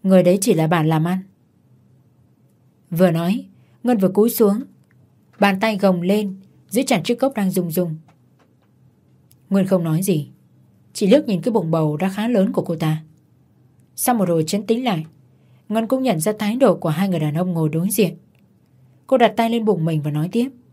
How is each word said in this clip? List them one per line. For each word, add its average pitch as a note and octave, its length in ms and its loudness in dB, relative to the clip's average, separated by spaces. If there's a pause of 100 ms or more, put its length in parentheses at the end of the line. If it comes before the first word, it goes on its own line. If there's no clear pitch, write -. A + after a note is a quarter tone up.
"Người F#3 200 6
đấy F3+ 180 4
chỉ A3+ 120 2
là D#3+ 140 2
bạn D#3 200 2
làm D#3+ 200 2
ăn." F#3 120 -2 (1700)
Vừa F3 220 2
nói, E3+ 340 -2 (380)
Ngân A#3+ 140 0
vừa F#3 120 2
cúi G#3 200 2
xuống, A3 340 0 (760)
bàn G3 200 2
tay G#3+ 180 -2
gồng F#3 240 2
lên, G3+ 340 -2 (340)
giữ A#3 180 0
chặt G#3+ 160 2
chiếc A#3+ 120 -2
cốc C4+ 200 -2
đang F#3+ 160 -2
rung F3 200 -2
rung. E3 240 -2 (1500)
Nguyên F#3+ 180 0
không F#3 160 0
nói E3 200 -2
gì, D#3 260 -2 (640)
chỉ G#3 140 -2
liếc C#4+ 180 6
nhìn F#3+ 160 -2
cái B3 100 -2
bụng E3+ 200 -2
bầu D#3 260 0
đã F#3 120 -2
khá G#3 180 -4
lớn G3+ 260 0
của F3+ 120 -2
cô E3+ 100 -6
ta. D#3 280 -2 (920)
Sau B3 200 0
một F#3 140 0
hồi E3 180 0
trấn G3+ 180 -4
tĩnh A#3 180 -2
lại, E3+ 220 -4 (640)
Ngân A3 180 -2
cũng C4 160 -2
nhận G3 160 0
ra G#3+ 200 -2
thái G#3+ 160 -2
độ B3 220 4
của E3+ 120 -4
hai F#3 200 -2
người E3+ 100 -2
đàn D3+ 140 -2
ông F3+ 200 -2
ngồi D#3+ 160 0
đối E3 200 -2
diện. F#3+ 280 0 (920)
Cô C4 100 2
đặt A3+ 200 4
tay A3+ 120 0
lên A#3 160 -2
bụng E3+ 200 0
mình D#3+ 160 -2
và D3 100 -4
nói D3+ 200 -2
tiếp. A#3+ 180 -2 (240)